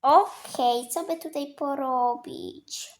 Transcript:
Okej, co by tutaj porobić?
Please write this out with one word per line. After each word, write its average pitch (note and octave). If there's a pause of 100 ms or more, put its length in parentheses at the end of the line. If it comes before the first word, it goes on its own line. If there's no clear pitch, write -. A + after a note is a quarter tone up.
Okej, B3
co E4
by E4
tutaj D4
porobić? B3 (120)